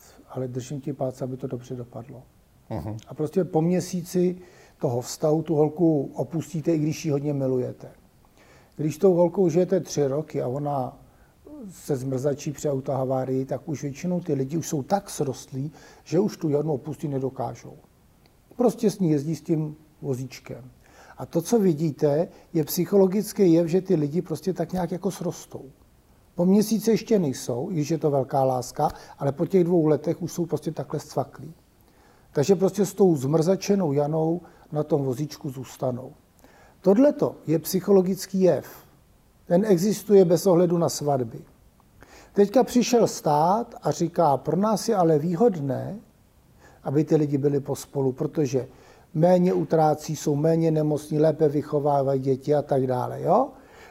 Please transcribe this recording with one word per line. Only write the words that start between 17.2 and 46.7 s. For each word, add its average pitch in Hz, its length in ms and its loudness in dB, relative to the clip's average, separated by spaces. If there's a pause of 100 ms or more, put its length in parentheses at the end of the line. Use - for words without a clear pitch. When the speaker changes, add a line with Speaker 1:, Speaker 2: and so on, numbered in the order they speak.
Speaker 1:
Prostě 226 360 2
s - 80 -8
ní 170 120 2
jezdí 151 240 0
s - 60 -10
tím 156 340 -2 (260)
vozíčkem. 131 600 -10 (540)
A - 80 -12
to, - 160 -4
co 233 180 2
vidíte, 156 680 2 (260)
je 160 100 0
psychologický 190 920 2
jev, 170 140 4
že 180 140 0
ty 185 140 0
lidi 151 260 0
prostě 170 320 -6
tak 160 200 -6
nějak 180 180 -4
jako 180 200 -4
srostou. - 540 -10 (720)
Po 175 100 0
měsíci 214 460 4
ještě 214 280 2
nejsou, 135 520 -4
i - 20 -6
když 151 180 -2
je 165 60 0
to 151 140 0
velká 135 320 0
láska, 131 460 -2 (300)
ale 139 120 0
po 160 140 -4
těch 185 180 2
dvou 170 220 2
letech 151 360 0
už 165 100 -6
jsou 170 140 -4
prostě 156 260 -6
takhle 147 280 -8
zcvaklí. 135 540 -8 (800)
Takže 151 220 4
prostě 185 300 2
s - 80 -4
tou 185 220 4
zmrzačenou 165 760 0
Janou 160 500 0 (300)
na 151 120 -2
tom 151 200 0
vozíčku 135 460 -6
zůstanou. 127 640 -8 (680)
Tohleto 208 540 4 (120)
je 156 120 2
psychologický 190 840 2
jev. 160 260 4 (800)
Ten 180 200 2
existuje 196 600 4
bez 170 220 2
ohledu 175 300 4
na 165 120 0
svatby. 139 500 -2 (920)
Teďka 202 300 4
přišel 226 440 4
stát 165 760 0
a 151 80 2
říká: 160 460 2
"Pro 151 200 -2
nás 208 320 0
je 226 60 0
ale 165 240 4
výhodné, 160 800 0 (840)